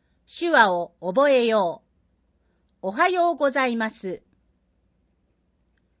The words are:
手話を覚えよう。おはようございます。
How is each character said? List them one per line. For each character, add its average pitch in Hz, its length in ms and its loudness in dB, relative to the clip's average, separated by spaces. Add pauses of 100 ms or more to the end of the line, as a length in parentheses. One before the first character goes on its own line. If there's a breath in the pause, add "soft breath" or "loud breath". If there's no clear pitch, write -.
(280)
手 - 220 -6
話 226 240 4
を 175 260 -4
覚 196 300 0
え 254 160 4
よ 208 380 0 (1000)
う。 185 60 -4
お - 20 -8
は 302 160 0
よ 349 240 2
う 302 60 -2
ご 285 140 0
ざ 262 160 0
い 233 100 -4
ま 220 120 -4
す。 185 320 -12 (1800)